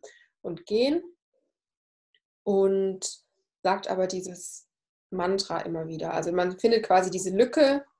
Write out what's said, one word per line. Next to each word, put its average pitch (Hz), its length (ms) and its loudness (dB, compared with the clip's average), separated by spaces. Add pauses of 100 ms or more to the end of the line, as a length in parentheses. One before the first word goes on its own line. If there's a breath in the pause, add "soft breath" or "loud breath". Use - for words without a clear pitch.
(420 loud breath)
und 175 260 -10
gehen 269 340 2 (1400)
und 196 800 0 (400)
sagt 196 260 -2
aber 185 180 0
dieses 185 600 -10 (440)
Mantra 185 500 -2
immer 160 260 -6
wieder. 165 260 -6
Also 165 180 -2
man 180 280 0
findet 226 260 2
quasi 185 240 4
diese 185 200 -4
Lücke 269 560 4 (140)